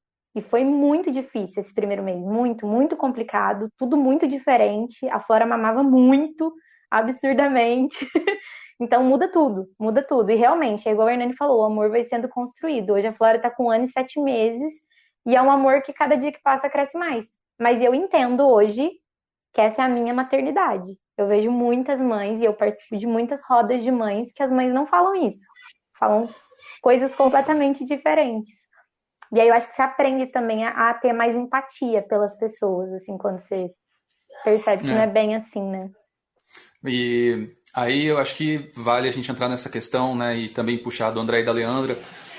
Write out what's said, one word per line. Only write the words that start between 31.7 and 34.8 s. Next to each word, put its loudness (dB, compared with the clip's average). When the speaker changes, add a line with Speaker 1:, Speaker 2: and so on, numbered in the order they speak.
Speaker 1:
pelas -2
pessoas, -4
assim, -12
quando -6
você -8
percebe 2